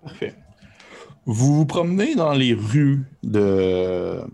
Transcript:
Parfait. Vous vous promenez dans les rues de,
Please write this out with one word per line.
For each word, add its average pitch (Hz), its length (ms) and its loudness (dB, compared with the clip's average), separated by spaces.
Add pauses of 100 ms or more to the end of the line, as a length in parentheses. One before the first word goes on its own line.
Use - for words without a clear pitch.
Parfait. - 320 -12 (920)
Vous 127 300 2
vous 156 120 2
promenez 185 500 0
dans 160 160 0
les 127 200 2
rues 135 520 2 (180)
de, 92 1000 0 (140)